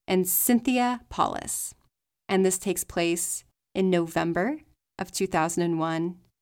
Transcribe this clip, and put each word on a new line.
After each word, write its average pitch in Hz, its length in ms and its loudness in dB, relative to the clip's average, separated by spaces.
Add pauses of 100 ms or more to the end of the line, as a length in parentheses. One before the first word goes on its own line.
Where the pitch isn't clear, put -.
and 185 180 2
Cynthia 247 840 2
Paulus. - 640 -4 (520)
And 190 180 4
this 185 140 2
takes 185 260 -4
place - 600 -2 (300)
in 190 160 2
November 170 680 0 (380)
of 185 140 -8
two 190 140 -2
thousand 175 360 0
and 170 160 0
one 165 380 -2 (260)